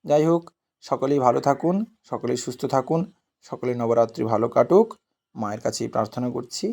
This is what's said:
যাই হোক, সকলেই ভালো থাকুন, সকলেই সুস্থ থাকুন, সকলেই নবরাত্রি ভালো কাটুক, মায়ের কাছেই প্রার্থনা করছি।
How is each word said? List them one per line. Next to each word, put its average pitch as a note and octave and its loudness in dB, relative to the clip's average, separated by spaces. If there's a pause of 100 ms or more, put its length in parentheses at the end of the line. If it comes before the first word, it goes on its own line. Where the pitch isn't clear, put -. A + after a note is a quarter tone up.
যাই D3+ 4
হোক, E3+ 2 (400)
সকলেই C3+ 0
ভালো B2+ 4
থাকুন, D3 2 (340)
সকলেই B2 -4
সুস্থ B2 -8
থাকুন, C3+ 0 (440)
সকলেই B2 -6
নবরাত্রি A#2 0
ভালো A2+ 0
কাটুক, F3+ 4 (480)
মায়ের G#2+ -8
কাছেই A#2 -4
প্রার্থনা A#2 -4
করছি। - -8